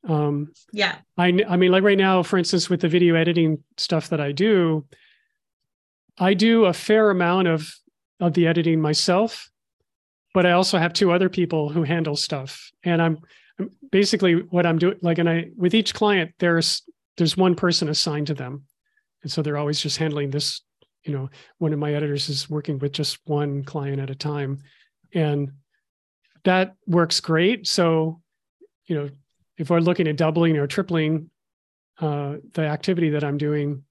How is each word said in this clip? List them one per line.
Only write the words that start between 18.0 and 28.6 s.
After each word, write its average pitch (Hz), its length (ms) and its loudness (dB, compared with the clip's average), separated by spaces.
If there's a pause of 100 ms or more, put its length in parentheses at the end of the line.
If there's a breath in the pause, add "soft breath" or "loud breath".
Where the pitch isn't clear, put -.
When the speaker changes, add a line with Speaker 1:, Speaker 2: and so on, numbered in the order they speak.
Speaker 1:
to 156 60 -6
them. 135 320 -12 (580)
And 147 80 -10
so 160 100 -4
they're 147 160 -4
always 147 220 -4
just - 180 -6
handling 147 340 -4
this, - 300 -6 (440)
you 147 80 -6
know, 135 160 -8 (300 soft breath)
one 160 120 -2
of 151 60 -2
my 147 160 -4
editors 147 360 -4
is 135 200 -6
working 147 300 -6
with 143 120 -4
just - 340 -6
one 147 380 -4
client 139 380 -6
at 135 80 -8
a 135 60 -10
time. 139 420 -6 (560 soft breath)
And 143 380 -2 (920)
that 185 320 2 (120)
works 170 320 2
great. 180 480 0
So, 165 540 0 (680)